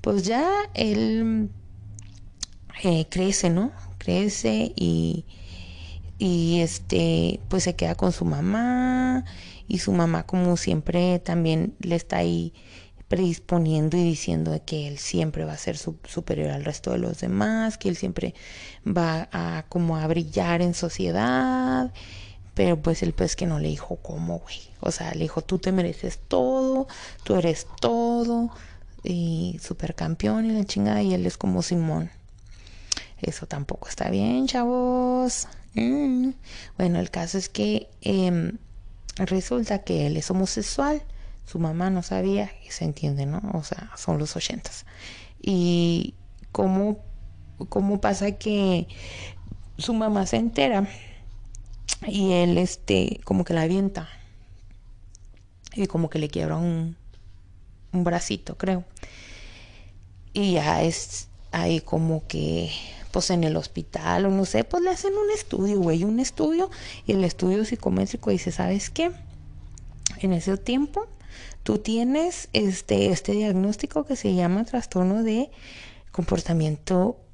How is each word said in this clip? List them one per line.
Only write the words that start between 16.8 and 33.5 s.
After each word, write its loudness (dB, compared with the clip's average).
de 0
los -2
demás, 0
que -2
él 0
siempre -4
va 0
a, -4
como 0
a -2
brillar 2
en 2
sociedad. 2
Pero, 4
pues, 2
el 2
pez 2
que 0
no 0
le 0
dijo -4
cómo, -6
güey. -14
O 2
sea, -4
le -4
dijo, -2
"Tú 0
te 0
mereces 0
todo, 2
tú 4
eres 2
todo", 2
y 0
supercampeón 0
y 2
la 2
chingada, 2
y 4
él 2
es 0
como, 2
"Simón". 0
Eso -4
tampoco -6